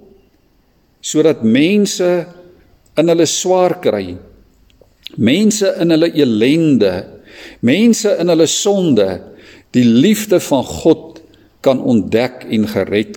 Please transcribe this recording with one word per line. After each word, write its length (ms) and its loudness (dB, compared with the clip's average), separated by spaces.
Sodat 460 0
mense 640 0
in 100 2
hulle 220 2
swaar 500 0
kry, 380 -4
mense 540 0
in 140 0
hulle 240 2
elende, 760 2
mense 560 2
in 120 0
hulle 180 2
sonde, 580 0
die 140 2
liefde 560 2
van 240 -2
God 540 -2
kan 160 2
ontdek 680 -2
en 200 -2
gered 480 -4